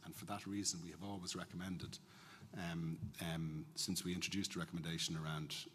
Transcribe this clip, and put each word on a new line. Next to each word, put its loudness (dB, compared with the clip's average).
and -6
for -6
that -2
reason 4
we -4
have -8
always -2
recommended, -2
um, 2
um, 2
since 2
we 4
introduced 2
a 2
recommendation 2
around, 0